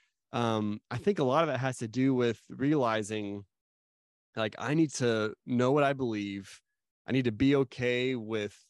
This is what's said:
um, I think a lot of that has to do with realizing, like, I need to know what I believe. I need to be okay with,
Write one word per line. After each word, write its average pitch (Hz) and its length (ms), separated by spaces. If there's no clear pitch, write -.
um, 110 460
I 123 80
think 202 220
a 147 40
lot 135 200
of 156 60
that 131 100
has 127 180
to 117 100
do 131 280
with 120 340
realizing, 110 960
like, 110 220
I 127 160
need 160 220
to 110 400
know 123 260
what 147 120
I 139 100
believe. 104 680
I - 40
need 131 140
to 117 60
be 135 240
okay 127 600
with, 107 420